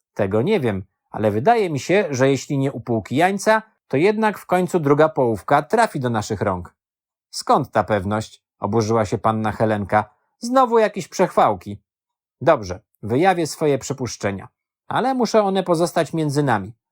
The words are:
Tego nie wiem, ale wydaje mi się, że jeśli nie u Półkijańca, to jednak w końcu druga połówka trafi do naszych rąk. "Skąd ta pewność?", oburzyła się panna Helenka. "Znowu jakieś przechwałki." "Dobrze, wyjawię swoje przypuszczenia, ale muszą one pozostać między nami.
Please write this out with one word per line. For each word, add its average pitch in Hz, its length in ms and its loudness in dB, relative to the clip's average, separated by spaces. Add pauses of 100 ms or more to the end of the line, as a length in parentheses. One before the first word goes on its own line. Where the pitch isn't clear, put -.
(140)
Tego 104 280 0
nie 196 180 2
wiem, 104 240 -2 (280)
ale 110 200 0
wydaje 185 380 2
mi 143 100 -4
się, 185 300 0
że 135 200 2
jeśli 139 280 -2
nie 135 140 -2
u - 80 -10
Półkijańca, 180 800 0 (260)
to 131 100 -2
jednak 208 420 0
w - 60 -20
końcu 185 340 0
druga 147 300 4
połówka 131 520 0
trafi 220 380 0
do 123 100 -2
naszych 107 320 -4
rąk. 92 340 -4 (540)
"Skąd - 420 0
ta 107 120 2
pewność?", 107 600 -4 (160)
oburzyła 110 460 0
się 113 120 -4
panna 110 340 -2
Helenka. 107 580 -2 (300)
"Znowu 240 400 2
jakieś 202 280 0
przechwałki." 113 720 0 (600)
"Dobrze, 120 380 0 (240)
wyjawię 160 440 2
swoje 143 300 0
przypuszczenia, 110 680 -6 (400)
ale 226 260 -2
muszą 226 320 2
one 190 180 0
pozostać 170 500 0
między 147 300 0
nami. 113 300 -2 (180)